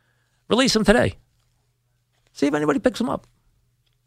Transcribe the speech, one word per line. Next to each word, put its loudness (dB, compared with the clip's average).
release 0
him 0
today. 2
See -2
if 0
anybody 0
picks -2
him -6
up. -8